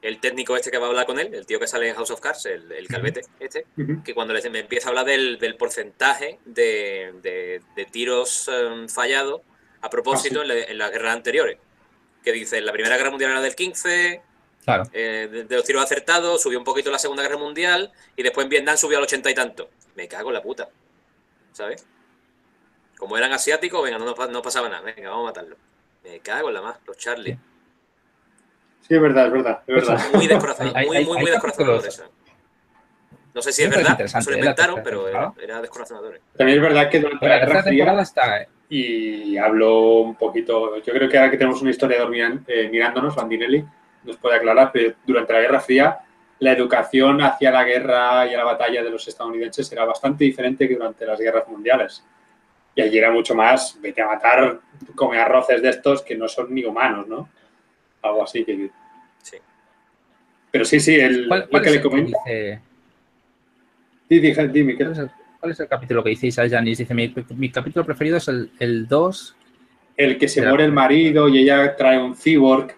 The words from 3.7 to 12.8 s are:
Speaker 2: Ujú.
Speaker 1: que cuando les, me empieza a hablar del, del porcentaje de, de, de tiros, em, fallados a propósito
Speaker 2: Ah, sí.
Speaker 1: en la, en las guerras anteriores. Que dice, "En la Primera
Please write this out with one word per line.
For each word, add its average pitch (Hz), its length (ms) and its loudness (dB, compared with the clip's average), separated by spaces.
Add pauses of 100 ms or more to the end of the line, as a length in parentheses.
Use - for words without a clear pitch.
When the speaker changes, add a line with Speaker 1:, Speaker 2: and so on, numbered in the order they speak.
Speaker 2:
Ujú. 151 260 -8
Speaker 1:
que 117 100 -12
cuando 113 200 -6
les, 110 180 -6
me 110 80 -8
empieza 117 280 -6
a - 20 -6
hablar 127 160 -2
del, 131 340 -2
del 113 160 -6
porcentaje 131 880 -4
de, 104 760 -4
de, 90 400 -10 (140)
de 98 100 -10
tiros, 123 640 -4
em, 117 420 -6
fallados 135 520 -4 (400)
a - 80 -10
propósito 135 520 -4
Speaker 2:
Ah, 143 40 -6
sí. 135 60 -6
Speaker 1:
en 117 80 -2
la, 113 60 -6
en 110 140 -12
las 104 120 -4
guerras 113 240 -4
anteriores. 120 420 -4 (680)
Que 120 80 -2
dice, 113 260 -6
"En 107 80 -4
la 107 80 -4
Primera 113 240 -2